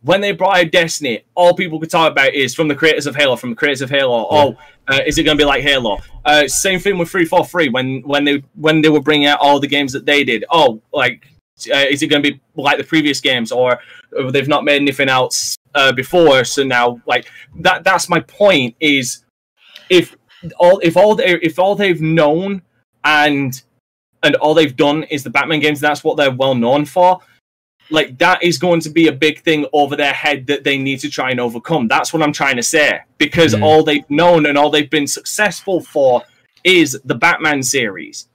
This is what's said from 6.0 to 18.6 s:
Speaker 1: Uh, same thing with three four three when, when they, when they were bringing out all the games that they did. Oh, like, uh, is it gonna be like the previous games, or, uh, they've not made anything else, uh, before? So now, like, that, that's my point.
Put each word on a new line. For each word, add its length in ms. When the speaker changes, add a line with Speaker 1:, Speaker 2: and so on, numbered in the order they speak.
Speaker 1:
Uh, 240
same 320
thing 180
with 100
three 160
four 220
three 220
when, 340
when 220
they, 180
when 260
they 80
were 120
bringing 280
out 120
all 200
the 80
games 240
that 140
they 180
did. 260
Oh, 320
like, 340
uh, 160
is 140
it 60
gonna 140
be 180
like 220
the 60
previous 360
games, 320
or, 260
uh, 140
they've 160
not 160
made 180
anything 260
else, 480
uh, 160
before? 520
So 200
now, 420
like, 240
that, 240
that's 240
my 120
point. 600